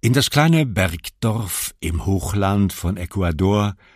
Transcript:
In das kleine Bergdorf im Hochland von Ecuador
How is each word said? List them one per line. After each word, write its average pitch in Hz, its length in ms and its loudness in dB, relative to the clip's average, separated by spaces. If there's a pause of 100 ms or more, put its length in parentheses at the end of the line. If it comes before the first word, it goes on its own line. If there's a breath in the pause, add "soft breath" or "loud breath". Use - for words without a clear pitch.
In 117 120 2
das 135 180 2
kleine 156 360 4
Bergdorf 95 1120 -4
im 82 260 -4
Hochland 98 680 0
von 90 240 -4
Ecuador 92 800 0 (200 soft breath)